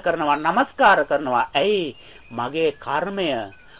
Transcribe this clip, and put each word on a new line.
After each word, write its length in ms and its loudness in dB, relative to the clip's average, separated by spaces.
කරනවා, 360 0
නමස්කාර 680 2
කරනවා. 480 0
ඇයි? 440 0
මගේ 440 -2
කර්මය 560 -4